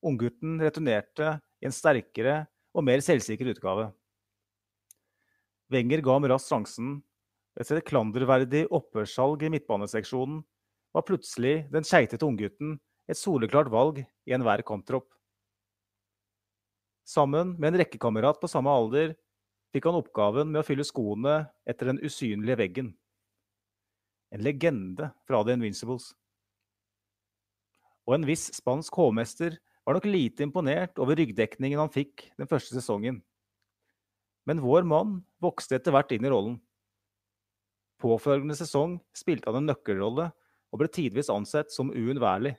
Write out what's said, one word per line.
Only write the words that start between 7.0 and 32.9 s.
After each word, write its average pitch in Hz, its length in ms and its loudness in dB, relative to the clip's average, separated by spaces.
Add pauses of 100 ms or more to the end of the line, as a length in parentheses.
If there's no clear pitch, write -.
Etter 151 220 -2
et - 100 -14
klanderverdig 131 800 2
opphørssalg 139 720 -2
i 156 80 -2
midtbaneseksjonen 127 880 -4 (560)
var 165 100 2
plutselig 147 680 -2
den 156 100 0
keitete 135 400 4
unggutten 143 520 -4 (340)
et 160 80 -6
soleklart 139 560 2
valg 139 240 4
i - 380 -10
enhver 117 280 2
kamptropp. 113 460 -6 (2000)
Sammen 160 500 2
med 156 140 2
en 185 100 4
rekkekamerat 117 580 2
på 180 120 -6
samme 139 180 2
alder 143 440 2 (600)
fikk 139 140 0
han 170 100 2
oppgaven 127 540 0
med 151 100 0
å - 40 -4
fylle 143 200 -2
skoene 113 480 -2 (340)
etter 123 220 -4
den 135 140 -2
usynlige 117 560 -4
veggen. 101 320 -4 (1400)
En 104 120 -6
legende 135 680 -2 (180)
fra 123 160 2
The 123 120 2
Invincibles. 117 540 -6 (2000)
Og 123 80 4
en 160 120 0
viss 160 180 -2 (100)
spansk 135 440 -4
hovmester 147 560 0 (320)
var 143 80 2
nok 196 120 -2
lite 147 360 0
imponert 160 560 -2
over 139 160 2
ryggdekningen 135 640 -2
han 151 120 -2
fikk - 340 -6 (140)
den 139 80 -8
første - 280 -2
sesongen. 117 460 -4 (1300)